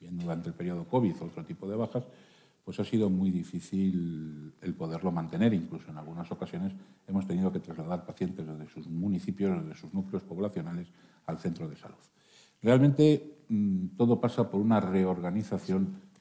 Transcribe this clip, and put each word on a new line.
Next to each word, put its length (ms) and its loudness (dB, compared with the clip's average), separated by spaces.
Bien 180 -10
durante 300 -4
el 60 -8
periodo 340 -6
covid 320 4
o 60 -8
otro 180 -10
tipo 240 -10
de 80 -2
bajas, 280 -2
pues 160 -10
ha 40 2
sido 260 2
muy 200 4
difícil 1300 -2
el 140 -4
poderlo 380 -2
mantener. 400 2
Incluso 380 -4
en 80 -12
algunas 340 -10
ocasiones 400 -4
hemos 200 0
tenido 260 0
que 80 -4
trasladar 440 -6
pacientes 420 -6
desde 220 -10
sus 200 -14
municipios, 760 0
desde 180 -10
sus 140 -16
núcleos 300 -2
poblacionales, 640 -4
al 120 -6
centro 300 -4
de 80 -12
salud. 200 -20
Realmente, 840 6
mm, 480 2
todo 240 6
pasa 300 0
por 100 2
una 200 6
reorganización 1200 0